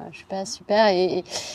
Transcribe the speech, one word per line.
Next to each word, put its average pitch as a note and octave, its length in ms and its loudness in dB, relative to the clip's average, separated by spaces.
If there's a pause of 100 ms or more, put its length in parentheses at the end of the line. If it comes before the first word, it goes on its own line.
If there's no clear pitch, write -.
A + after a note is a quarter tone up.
(120)
je - 60 -20
suis - 80 -20
pas F#3+ 200 -8
super. G#3 420 2
Et, F#3 160 4 (160)
et, - 40 -4 (320)